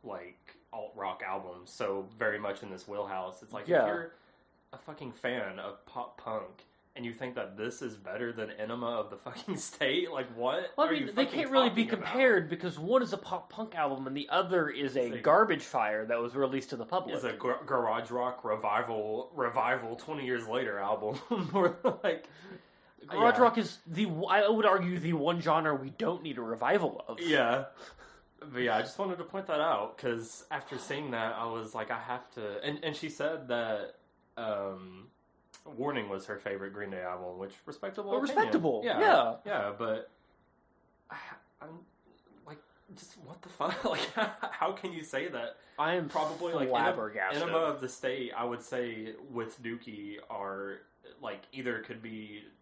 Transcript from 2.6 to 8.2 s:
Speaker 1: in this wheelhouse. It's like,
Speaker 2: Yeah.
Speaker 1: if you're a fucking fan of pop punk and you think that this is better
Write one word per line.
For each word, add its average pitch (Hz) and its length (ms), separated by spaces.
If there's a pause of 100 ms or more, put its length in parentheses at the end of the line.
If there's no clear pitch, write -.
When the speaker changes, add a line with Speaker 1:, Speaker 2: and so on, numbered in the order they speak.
Speaker 1:
in 104 80
this 92 180
wheelhouse. 98 540
It's 110 100
like, 104 160
Speaker 2:
Yeah. 165 140
Speaker 1:
if 110 60
you're - 260 (580)
a 135 60
fucking 143 340
fan 110 460
of 95 260
pop - 320
punk 101 480 (320)
and 123 80
you 117 80
think 123 220
that 98 240
this 120 240
is 113 120
better 107 380